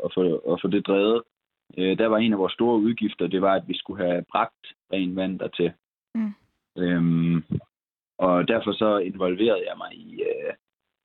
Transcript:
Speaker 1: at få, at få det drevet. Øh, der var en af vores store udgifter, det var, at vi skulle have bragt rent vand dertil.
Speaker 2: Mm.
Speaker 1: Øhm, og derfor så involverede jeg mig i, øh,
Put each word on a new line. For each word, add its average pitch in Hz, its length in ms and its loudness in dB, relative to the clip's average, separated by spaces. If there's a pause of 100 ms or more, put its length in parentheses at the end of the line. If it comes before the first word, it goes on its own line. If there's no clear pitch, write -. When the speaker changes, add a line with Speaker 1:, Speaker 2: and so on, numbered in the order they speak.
Speaker 1:
at - 100 -4
få, 90 220 2
at 87 260 -2
få 95 60 0
det 95 180 0
drevet. 104 360 2 (540)
Øh, 92 220 0
der 113 80 4
var 110 120 4
en 113 140 2
af 104 60 0
vores 92 140 0
store 117 280 2
udgifter, 107 460 0
det 92 160 0
var, 98 120 4
at 90 140 -2
vi 90 80 -6
skulle 95 280 -6
have 87 280 0
bragt - 340 -4 (260)
rent 92 240 -2
vand 95 220 -2
dertil. 87 340 -2 (420)
Speaker 2:
Mm. 220 180 -4 (440)
Speaker 1:
Øhm, 85 680 2 (760)
og 90 300 2
derfor 113 240 0
så 104 260 2
involverede 92 720 0
jeg 90 100 -8
mig - 160 -14
i, - 280 -12
øh, - 300 -4 (520)